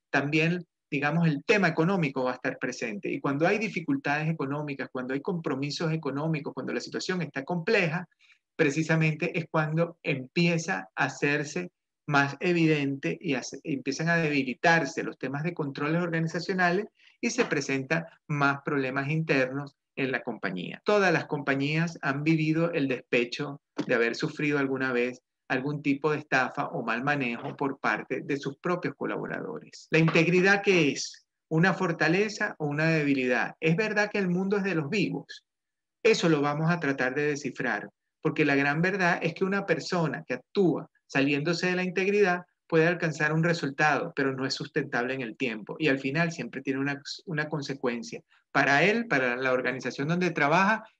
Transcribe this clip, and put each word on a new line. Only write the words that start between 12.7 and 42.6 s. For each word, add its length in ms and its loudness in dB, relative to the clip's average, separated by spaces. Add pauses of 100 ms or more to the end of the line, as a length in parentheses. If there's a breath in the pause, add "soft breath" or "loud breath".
y 140 -2
hace, 300 -6
empiezan 460 -2
a 80 4
debilitarse 840 2
los 160 -6
temas 240 -6
de 140 -4
controles 480 -2
organizacionales 840 0 (340 soft breath)
y 120 -2
se 140 0
presentan 600 -2 (220 loud breath)
más 360 2
problemas 460 -2
internos 680 0 (200)
en 160 -2
la 100 -2
compañía. 640 -8
Todas 260 4
las 140 0
compañías 800 -2
han 200 -2
vivido 500 2
el 140 0
despecho 720 -2 (280)
de 80 2
haber 180 2
sufrido 460 -2
alguna 340 -2
vez 300 0 (240)
algún 340 -4
tipo 300 0
de 80 -2
estafa 480 -2
o 160 -6
mal 200 -2
manejo 520 -2
por 240 -4
parte 440 -2
de 140 -4
sus 220 -8
propios 360 -4
colaboradores. 960 -8
¿La 80 2
integridad 640 6
qué 280 4
es? 340 -8 (240)
¿Una 240 4
fortaleza 840 0
o 80 -2
una 180 0
debilidad? 720 2
¿Es 160 2
verdad 360 0
que 80 -2
el 100 0
mundo 280 0
es 60 0
de 120 -2
los 160 -2
vivos? 520 -2 (600)
Eso 260 4
lo 120 4
vamos 280 2
a 100 2
tratar 360 0
de 140 0
descifrar, 600 -4 (320)
porque 240 2
la 80 4
gran 300 2
verdad 400 2
es 100 -2
que 100 -6
una 220 0
persona 600 -2
que 80 -4
actúa 520 0 (200)
saliéndose 600 0
de 80 0
la 80 0
integridad 580 2 (260)